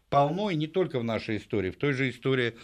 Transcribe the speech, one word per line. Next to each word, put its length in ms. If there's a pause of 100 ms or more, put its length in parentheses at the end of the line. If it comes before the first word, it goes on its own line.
Полно 400
и 60
не 120
только 320
в 60
нашей 320
истории, 320
в 80
той 160
же 160
истории, 540